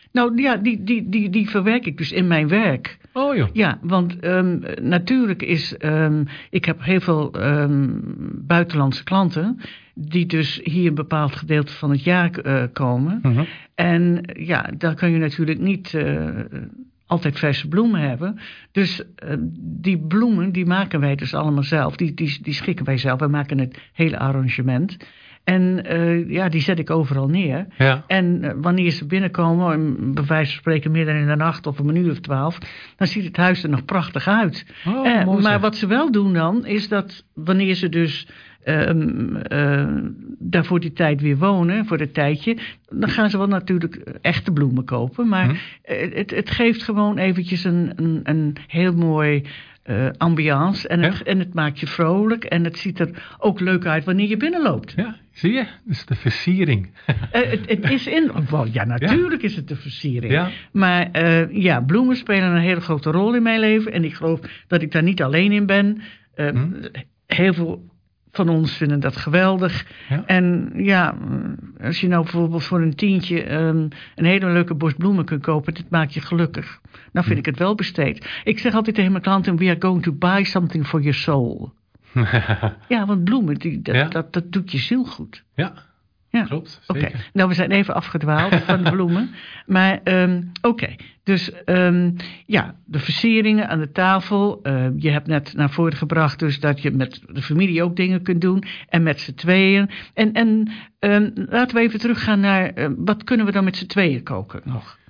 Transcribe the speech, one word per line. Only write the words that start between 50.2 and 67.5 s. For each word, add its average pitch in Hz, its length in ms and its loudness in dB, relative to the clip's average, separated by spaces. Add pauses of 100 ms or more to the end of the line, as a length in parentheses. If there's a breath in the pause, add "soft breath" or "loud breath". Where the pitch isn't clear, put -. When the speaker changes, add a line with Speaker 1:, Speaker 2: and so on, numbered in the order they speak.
Speaker 1:
En 175 140 2
het, 175 160 2
Speaker 2:
Ja. - 60 -10
Speaker 1:
en 196 160 0
het 180 140 -4
maakt 151 260 -2
je 160 80 -6
vrolijk. 202 560 0
En 170 200 0
het 165 140 -4
ziet - 220 -6
er - 400 -6
ook 202 200 0
leuk 185 260 0
uit 156 180 0
wanneer 185 240 0
je 208 100 -2
binnenloopt. 302 580 -2
Speaker 2:
Ja, 220 200 -4 (160)
zie 180 220 0
je? 254 120 -2 (200)
Dus 190 200 -6
de 131 100 -4
versiering. 143 720 0 (160 loud breath)
<laughs> 156 100 0 (160)
Speaker 1:
Eh, 240 180 2
het, 226 200 -4
het 208 220 0
is 262 160 -2
in, 320 240 2 (180)
wel, 147 160 0
ja, 113 60 -4
Speaker 2:
Ja. 113 140 -2
Speaker 1:
natuurlijk 220 560 0
is 202 140 -2
het 151 120 -8
de 147 80 -8
versiering. 123 580 -6
Speaker 2:
Ja. 175 160 0 (220 loud breath)
Speaker 1:
Maar, 180 400 2
eh, 165 400 4
ja, 180 300 2
bloemen 233 340 2
spelen 190 360 0
een 170 100 4
hele 175 200 2
grote 156 300 -2
rol 202 240 2
in 240 80 2
mijn 226 160 2
leven. 220 320 2
En 175 120 0
ik 160 100 -4
geloof 165 260 -2 (280 loud breath)
dat 175 140 2
ik 156 100 -4
daar 160 120 2
niet 180 200 2
alleen 160 280 4
in 208 140 2
ben. 202 360 2 (340 loud breath)
Eh, 147 160 -2
Speaker 2:
Mhm. 147 180 0 (560)
Speaker 1:
heel 180 280 2